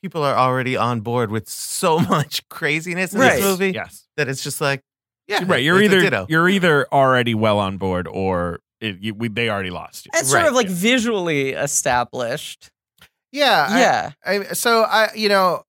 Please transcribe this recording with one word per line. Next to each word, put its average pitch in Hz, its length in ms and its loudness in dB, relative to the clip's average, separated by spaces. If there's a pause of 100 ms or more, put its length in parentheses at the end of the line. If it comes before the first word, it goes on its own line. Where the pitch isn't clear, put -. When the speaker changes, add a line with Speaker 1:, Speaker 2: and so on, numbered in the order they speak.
Speaker 1:
people 165 220 -6
are 135 120 0
already 127 400 0
on 117 240 -2
board 117 300 -2
with 110 180 -6
so - 500 -2
<laughs> 123 120 0
much - 380 -2
craziness 170 680 -6
in 214 60 0
Speaker 2:
Right. 226 160 4
Speaker 1:
this 127 80 0
movie 190 260 0
Speaker 3:
Yes. - 460 -10
Speaker 1:
that 143 120 -2
it's 131 140 -6
just - 180 -8
like, 139 200 -2 (480)
yeah, 185 180 -2
Speaker 3:
Right. 147 160 2
You're 175 180 4
Speaker 1:
it's 208 120 6
a 190 40 6
Speaker 3:
either, 185 60 6
Speaker 1:
Ditto. 110 260 0
Speaker 3:
you're 165 200 4
either 175 440 2
already 127 440 4
well 107 240 2
on 95 180 -4
board 90 300 -4
or 90 500 -4 (220)
it, 101 200 -6
you, 107 140 -6
we, 113 140 -6
they 113 200 -4
already 98 220 -4
lost - 360 -14
you. - 80 -18
Speaker 2:
It's 330 160 -2
sort - 120 4
Speaker 1:
Right. 320 60 4
Speaker 2:
of, 254 60 0
like, 240 140 2
visually 185 840 0
established. 123 1160 -4 (640)
Speaker 4:
Yeah, 233 400 2
I, 233 100 2
Speaker 2:
Yeah. 131 300 2 (160)
Speaker 4:
I, 196 160 -2 (100)
so 226 300 2
I, 214 320 2
you 214 160 -2
know 185 380 2